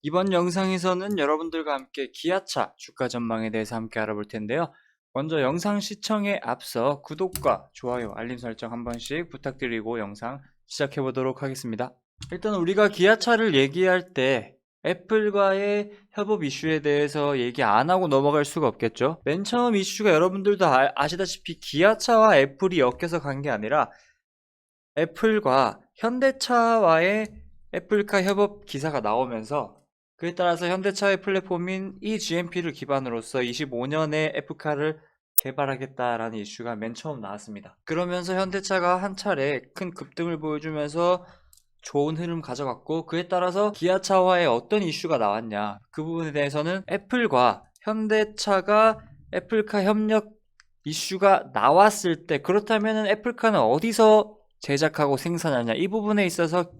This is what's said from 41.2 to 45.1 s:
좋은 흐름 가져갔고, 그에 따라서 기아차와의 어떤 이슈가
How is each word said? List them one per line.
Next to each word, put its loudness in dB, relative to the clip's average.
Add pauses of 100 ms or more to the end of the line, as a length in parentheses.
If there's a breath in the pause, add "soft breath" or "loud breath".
좋은 0
흐름 -6
가져갔고, -6
그에 -4
따라서 0
기아차와의 2
어떤 2
이슈가 -2